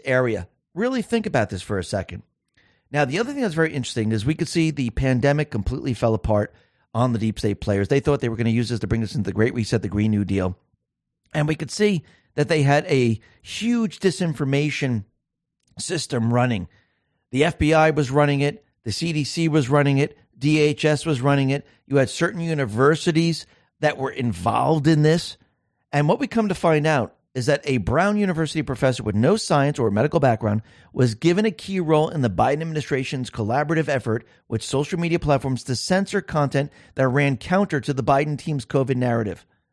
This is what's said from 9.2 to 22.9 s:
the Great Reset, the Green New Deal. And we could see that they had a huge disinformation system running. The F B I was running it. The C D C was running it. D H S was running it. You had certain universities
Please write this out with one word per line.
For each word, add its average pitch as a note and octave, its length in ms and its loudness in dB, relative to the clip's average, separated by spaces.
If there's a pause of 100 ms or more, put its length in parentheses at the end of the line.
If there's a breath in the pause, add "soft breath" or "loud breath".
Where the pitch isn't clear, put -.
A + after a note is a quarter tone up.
the F#2+ 60 -6
Great A2 200 2
Reset, A2+ 260 0
the G#2 80 -6
Green G#2 220 0
New G2+ 140 2
Deal. F#2 340 -2 (760)
And D3+ 160 0
we D#3 60 -2
could D3+ 160 -8
see G3+ 340 0 (300 soft breath)
that D3 140 0
they D#3 140 2
had C#3+ 240 4
a B2 340 2 (220 soft breath)
huge A3+ 580 -2
disinformation C#3+ 1040 0 (760)
system B2 560 -2
running. A#2+ 340 0 (640)
The C3 140 2
F E3 140 0
B D3+ 140 4
I D#3 180 6
was C#3+ 200 0
running C#3+ 300 4
it. C#3+ 240 -2 (200)
The A2 80 -6
C E3+ 200 -4
D D3+ 120 0
C E3 240 -2
was D3 220 2
running C#3 280 4
it. C#3+ 200 -2 (200)
D D3+ 220 2
H D3+ 240 2
S D3+ 220 2
was C#3+ 160 0
running C#3 280 2
it. C#3+ 160 -4 (200 soft breath)
You C3+ 100 -2
had C3+ 140 4
certain - 300 -4
universities D#3 1080 0 (340 soft breath)